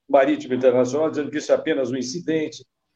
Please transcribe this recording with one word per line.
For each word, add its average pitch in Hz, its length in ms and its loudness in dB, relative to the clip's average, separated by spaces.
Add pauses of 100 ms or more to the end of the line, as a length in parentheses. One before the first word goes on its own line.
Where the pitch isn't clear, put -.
Marítima 139 460 2
Internacional, 135 560 2
dizendo 147 200 -6
que 147 80 -6
isso 143 140 -2
é - 20 6
apenas 135 360 0
um 131 60 -4
incidente. 156 680 -6 (320)